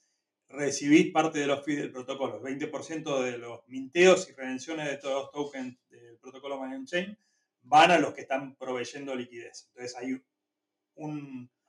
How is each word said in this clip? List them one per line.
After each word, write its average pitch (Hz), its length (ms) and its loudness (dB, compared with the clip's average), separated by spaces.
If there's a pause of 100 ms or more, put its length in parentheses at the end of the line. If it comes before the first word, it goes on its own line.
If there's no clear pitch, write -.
(480)
recibís 143 640 4
parte 156 280 2
de 143 80 0
los 143 180 0
fees 143 140 -2
del 143 120 -6
protocolo. 127 460 -6
El 113 60 -14
veinte 139 240 -6
por 147 160 -8
ciento 151 400 -4
de 120 160 -4
los 117 280 -14
minteos 170 600 4
y - 40 -20
redenciones 135 540 -8
de 139 100 -4
todos 139 260 -4
los - 80 -16
tokens 135 480 -8 (100)
del 120 300 -20
protocolo 135 400 -12
Money 131 180 -8
on 135 80 -10
Chain 185 320 -4 (480)
van 151 260 8
a 170 60 6
los 139 160 2
que 135 80 -14
están 135 360 -6
proveyendo 127 580 -6
liquidez. 120 540 -12
Entonces 123 260 -12
hay 131 260 -6 (760)
un, 139 540 -10 (200)